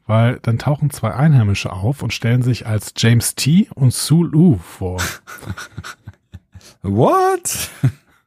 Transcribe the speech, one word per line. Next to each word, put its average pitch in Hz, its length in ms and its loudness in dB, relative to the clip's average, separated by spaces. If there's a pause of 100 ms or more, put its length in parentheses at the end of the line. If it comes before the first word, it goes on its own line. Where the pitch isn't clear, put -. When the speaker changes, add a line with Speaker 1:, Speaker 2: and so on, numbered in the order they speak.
Speaker 1:
weil 113 360 2
dann 113 160 -2
tauchen 143 320 -2
zwei - 240 -6
Einheimische 120 580 2
auf 95 300 -4
und 127 100 -6
stellen 123 300 0
sich 120 240 -4
als 110 300 -6
James 117 380 2
T 175 400 2
und 131 180 2
Sue 165 360 0
Lou 160 300 4
vor. 90 420 -8
Speaker 2:
<laughs> - 1800 -16
What? 359 880 0 (560)